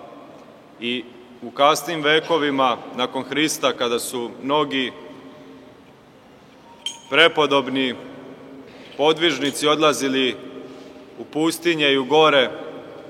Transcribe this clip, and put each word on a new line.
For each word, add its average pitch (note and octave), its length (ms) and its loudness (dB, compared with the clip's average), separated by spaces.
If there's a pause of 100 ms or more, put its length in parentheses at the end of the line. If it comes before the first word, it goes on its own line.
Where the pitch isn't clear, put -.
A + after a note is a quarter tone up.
(800)
I A#2+ 240 -6 (380)
u A#2+ 80 -12
kasnim D3+ 520 0
vekovima, C#3+ 760 2 (200)
nakon B2+ 260 -4
Hrista, C#3 500 -2
kada A#2+ 260 -2
su A#2 320 -6 (120)
mnogi C3+ 500 -2 (2250)
prepodobni C#3 840 2 (1000)
podvižnici D3 720 2
odlazili C3+ 720 2 (840)
u - 60 -12
pustinje D#3 680 0
i C3+ 60 4
u C3+ 60 0
gore, C#3+ 460 6 (600)